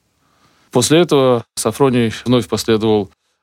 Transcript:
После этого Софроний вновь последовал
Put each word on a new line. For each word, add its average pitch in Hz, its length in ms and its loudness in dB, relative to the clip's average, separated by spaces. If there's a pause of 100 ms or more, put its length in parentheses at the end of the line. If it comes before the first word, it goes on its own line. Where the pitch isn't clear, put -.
(680)
После 147 300 2
этого 131 440 2 (120)
Софроний 120 580 0 (100)
вновь 123 240 0
последовал 107 640 -2 (320)